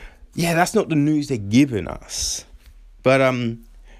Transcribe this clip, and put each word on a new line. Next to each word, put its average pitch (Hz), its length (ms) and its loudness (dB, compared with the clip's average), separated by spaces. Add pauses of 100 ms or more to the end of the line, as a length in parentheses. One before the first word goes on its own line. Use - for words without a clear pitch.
(340)
yeah, 170 200 -2
that's 175 200 0
not 208 140 0
the 170 60 -2
news 147 340 0
they're 131 80 -4
giving 107 520 2
us. - 560 -8 (580)
But, 135 180 4
um, 123 440 -2 (360)